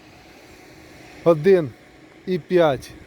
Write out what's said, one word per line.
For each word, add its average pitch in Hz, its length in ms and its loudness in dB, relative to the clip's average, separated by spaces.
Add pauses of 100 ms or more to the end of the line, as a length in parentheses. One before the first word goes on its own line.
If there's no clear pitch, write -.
(1200)
Один 165 460 2 (560)
і 185 120 -4
п'ять 160 560 -2 (120)